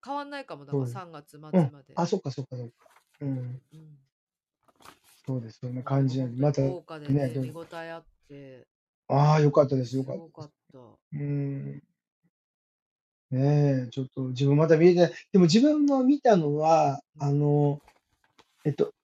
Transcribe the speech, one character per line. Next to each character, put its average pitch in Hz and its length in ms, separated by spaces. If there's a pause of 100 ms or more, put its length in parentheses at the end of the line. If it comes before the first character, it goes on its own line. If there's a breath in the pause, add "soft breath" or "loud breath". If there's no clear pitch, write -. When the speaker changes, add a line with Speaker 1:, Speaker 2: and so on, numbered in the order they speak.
Speaker 1:
変 269 120
わ 285 100
ん 285 60
な 285 100
い 269 60
か 165 100
も、 143 80
だ 139 80
か 143 60
ら 131 80
三 165 260
Speaker 2:
そ 156 60
う 147 40
で - 60
す。 147 100
Speaker 1:
月 151 220
末 143 100
ま 143 120
で。 - 120
Speaker 2:
う - 60
ん。 - 20
あ、 170 40
そ - 100
っ 185 40
か、 139 100
そ 135 120
っ 131 40
か、 127 100
そ 123 80
っ 120 40
か。 - 40 (480)
う 147 60
ん。 127 360 (100)
Speaker 1:
う 151 40
ん。 156 220 (1300)
Speaker 2:
そ 131 100
う 123 60
で 113 80
す。 - 100
そ 127 80
ん 123 60
な 127 80
感 135 260
じ 127 120
な 131 60
ん 120 80
で、 123 60
Speaker 1:
い - 20
や、 147 80
で 143 120
も 135 60
ほ 170 120
ん - 40
と 156 140
に - 0
豪 - 0
華 - 0
で 147 100
ね、 139 60
Speaker 2:
ま 147 60
た 135 80
ね、 120 60
ど 135 80
ん - 20
Speaker 1:
見 127 60
応 165 240
え 165 160
あ 165 80
っ 165 60 (240)
て。 135 380 (420)
Speaker 2:
あ 143 260
あ、 156 60
良 147 120
か 151 120
っ 131 40
た 135 80
で 131 80
す、 120 120
良 131 80
か 131 100
っ - 20
た - 20
で 165 80
す。 160 60
Speaker 1:
す - 0
ご 156 100
か 151 40
っ 147 40 (220)
た。 135 60
Speaker 2:
う 113 200 (140)
ー 147 100
ん。 139 600 (1500)
ね 139 560
え、 - 40
ち 135 100
ょ 131 40
っ - 20
と 135 220
自 127 180
分 143 100
ま 156 100
だ 160 120
見 165 80
れ 180 80
て 175 60
な 170 80
い。 - 40 (200 loud breath)
で 202 60
も 180 60
自 170 160
分 302 240
も 277 180
見 277 180
た 220 160
の 147 200
は、 151 440 (160)
Speaker 1:
う 143 80
ん。 143 40
Speaker 2:
あ 143 40
の、 147 480 (840)
え 151 60
っ - 20
と - 200 (120)